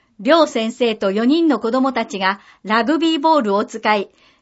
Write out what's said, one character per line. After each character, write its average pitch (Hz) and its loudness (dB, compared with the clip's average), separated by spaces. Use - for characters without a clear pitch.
両 294 4
先 226 -4
生 233 -2
と 202 -2
四 220 -2
人 330 2
の 254 0
子 226 -4
供 262 0
た 226 -4
ち 202 -10
が 190 -2
ラ 220 0
グ 302 0
ビ 320 0
ー 285 -4
ボ 320 4
ー 277 0
ル 202 -2
を 208 0
使 214 -2
い、 196 -6